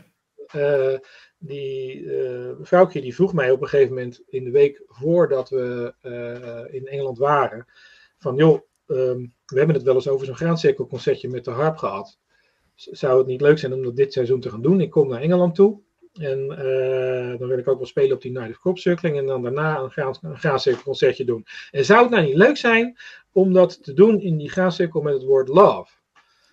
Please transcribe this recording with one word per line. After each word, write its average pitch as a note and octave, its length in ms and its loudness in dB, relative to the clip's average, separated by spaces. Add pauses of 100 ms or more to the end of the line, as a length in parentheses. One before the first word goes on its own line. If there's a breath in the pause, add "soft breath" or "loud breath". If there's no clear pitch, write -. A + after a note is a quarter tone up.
(480)
Eh, C#3 500 0 (400 soft breath)
die, C3+ 800 -12
eh, B2 340 -8 (100)
vrouwtje F3+ 400 2
die B2 140 -10
vroeg F3+ 180 0
mij C3 180 2
op C3+ 100 2
een C3+ 60 -6
gegeven C3+ 260 2
moment B2 320 -10
in B2+ 180 -10
de B2 80 -10
week C#3+ 360 2
voordat C#3 640 0
we, B2 520 -6
eh, A#2+ 720 -12
in C3 140 -12
Engeland C3+ 300 -8
waren, B2+ 480 0 (520 soft breath)
van, B2+ 180 -6
"Joh, D3+ 260 6 (260)
ehm, B2+ 320 -2 (260)
we B2+ 120 -4
hebben D#3 180 2
het B2 80 -2
wel B2+ 120 2
eens C3 120 0
over C3+ 180 -2
zo'n C3 100 -10
graancirkelconcertje C3+ 920 -2
met B2 160 -10
de B2 60 -8
harp D#3 260 -2
gehad. G2 420 -8 (560)
Z-, - 160 -20
zou C3 260 0
het C3 100 2
niet B2+ 140 -6
leuk D3 160 6
zijn C3 160 -6
om C3 100 -6
dat A#2+ 120 -6
dit C3+ 180 0
seizoen B2+ 260 0
te A#2+ 100 -8
gaan G#2+ 120 -12
doen? F3 200 2
Ik D3+ 80 -2
kom C#3+ 180 2
naar B2 140 -6
Engeland F3 340 0
toe G3+ 260 2 (320)
en, C3+ 380 -6
eh, C3 880 -4
dan B2 80 -8
wil B2+ 100 -2
ik B2 100 -4
ook C3 100 0
wel B2+ 80 -8
spelen C3+ 300 0
op - 60 -14
die B2+ 100 -12
Night A#2+ 180 -10
of A#2 100 -16
Crop F#3 180 -2
Circling E3+ 400 -2
en C#3 80 -4
dan C3 180 -4
daarna D3 360 -2
een C3 120 -8
graan-, C3 300 -6
een D#3 160 -14
graancirkelconcertje C3 880 0
doen. A#2 200 0 (260 loud breath)
En - 140 -2
zou A3 160 6
het B3 80 4
nou G#3+ 140 2
niet C#3 120 0
leuk B3+ 220 6
zijn A#3 400 0 (340 loud breath)
om F#3+ 220 2
dat F3+ 300 4
te C#3 100 -14
doen G3+ 260 6
in E3+ 180 -2
die D3 120 -8
graancirkel E3+ 520 -2
met D3 120 -2
het C3 100 -4
woord C3 240 2
love?" D3 440 4 (600)